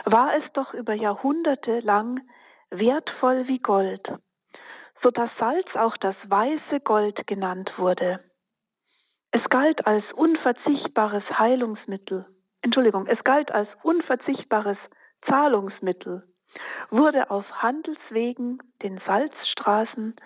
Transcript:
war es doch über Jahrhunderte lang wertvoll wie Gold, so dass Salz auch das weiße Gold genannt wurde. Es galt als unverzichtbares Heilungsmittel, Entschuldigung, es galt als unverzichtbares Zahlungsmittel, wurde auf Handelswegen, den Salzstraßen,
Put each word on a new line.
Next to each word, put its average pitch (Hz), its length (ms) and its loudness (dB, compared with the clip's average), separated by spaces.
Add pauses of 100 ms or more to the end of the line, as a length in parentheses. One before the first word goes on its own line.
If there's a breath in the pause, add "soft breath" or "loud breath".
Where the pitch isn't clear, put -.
war 226 300 4
es 302 80 0 (100)
doch 269 200 -4
über 220 200 -4
Jahrhunderte 254 840 -2
lang 226 420 0 (480 soft breath)
wertvoll 254 800 0
wie 254 120 0
Gold, 196 480 0 (960 loud breath)
so 247 100 6
dass 233 180 -2 (100)
Salz 294 360 0
auch 226 220 0
das 190 180 -2 (100)
weiße 254 560 0
Gold 214 460 0
genannt 190 500 -4
wurde. 180 460 0 (1080)
Es 240 180 0
galt 285 380 2
als 214 160 2 (100)
unverzichtbares 247 1080 0 (140)
Heilungsmittel, 214 880 -2 (360)
Entschuldigung, 233 460 2
es - 160 0
galt 285 280 2
als 208 180 0 (140)
unverzichtbares 254 960 0 (500 soft breath)
Zahlungsmittel, 196 960 0 (680 loud breath)
wurde 269 420 4
auf 202 140 -2 (160)
Handelswegen, 247 960 -4 (240)
den 190 220 -8
Salzstraßen, 220 1120 -2 (100)